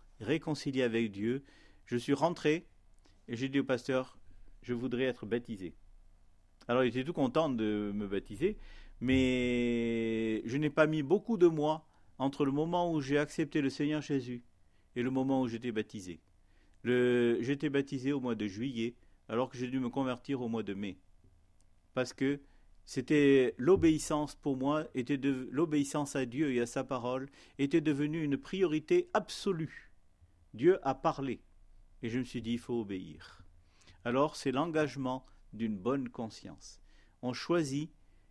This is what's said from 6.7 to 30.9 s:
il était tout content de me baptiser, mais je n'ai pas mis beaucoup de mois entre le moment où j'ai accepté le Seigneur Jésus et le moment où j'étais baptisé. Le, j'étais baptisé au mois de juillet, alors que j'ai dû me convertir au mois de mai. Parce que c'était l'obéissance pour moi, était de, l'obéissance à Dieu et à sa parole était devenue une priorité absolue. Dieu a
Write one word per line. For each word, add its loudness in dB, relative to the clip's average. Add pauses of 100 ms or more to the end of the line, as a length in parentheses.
il 2
était -2
tout -6
content 2
de 0
me -4
baptiser, -2 (420)
mais 0
je -2
n'ai 2
pas 6
mis 0
beaucoup 0
de 8
mois 0 (320)
entre 0
le 2
moment 0
où 0
j'ai 2
accepté 0
le 2
Seigneur -2
Jésus -4 (540)
et 0
le 0
moment 2
où 0
j'étais -4
baptisé. -6 (600)
Le, 4
j'étais -2
baptisé 0
au 0
mois -2
de -2
juillet, -4 (340)
alors 0
que -16
j'ai -4
dû -4
me -2
convertir -4
au -4
mois -2
de -6
mai. -6 (960)
Parce -2
que 0 (440)
c'était 4
l'obéissance 4
pour -2
moi, 0
était -2
de, -2
l'obéissance 0
à 0
Dieu -2
et 2
à 2
sa -4
parole -4 (300)
était 2
devenue 0
une 2
priorité 0
absolue. -4 (600)
Dieu 4
a 2